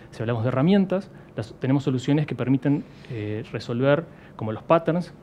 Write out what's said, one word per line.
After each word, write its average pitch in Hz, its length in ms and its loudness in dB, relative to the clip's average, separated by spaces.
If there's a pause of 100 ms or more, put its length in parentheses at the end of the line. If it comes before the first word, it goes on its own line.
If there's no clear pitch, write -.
(120)
Si - 100 -10
hablamos 113 220 -2
de 127 60 0
herramientas, 185 600 2 (260)
las, - 200 -8
tenemos 139 280 0
soluciones 143 440 0
que 135 80 -6
permiten, 131 480 0 (260)
eh, 107 420 -6
resolver, 139 540 0 (300)
como 110 160 -6
los 107 100 -8
patterns 165 500 2 (120)